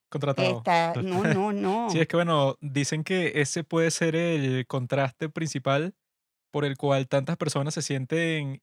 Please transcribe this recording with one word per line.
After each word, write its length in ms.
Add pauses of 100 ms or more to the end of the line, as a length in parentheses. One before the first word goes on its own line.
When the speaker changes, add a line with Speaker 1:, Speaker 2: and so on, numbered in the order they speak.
(100)
Speaker 1:
Contratado. 480
Speaker 2:
está, 340 (100)
no, 220
no, 280
Speaker 1:
<laughs> 0
Speaker 2:
no. 380
Speaker 1:
Sí, 100
es 60
que, 100
bueno, 440
dicen 420
que 380
ese 240
puede 260
ser 240
el 520
contraste 640
principal 640 (580)
por 140
el 100
cual 320
tantas 300
personas 340
se 80
sienten 840